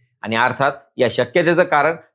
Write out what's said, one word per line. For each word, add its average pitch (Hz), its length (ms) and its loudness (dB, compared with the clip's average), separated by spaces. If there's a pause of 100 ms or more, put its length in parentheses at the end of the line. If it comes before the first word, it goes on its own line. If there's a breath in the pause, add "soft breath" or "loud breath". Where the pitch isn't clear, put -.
(220)
आणि 110 140 -4
अर्थात 127 360 0 (240)
या 123 140 2
शक्यतेचं 170 540 0
कारण 147 320 0 (180)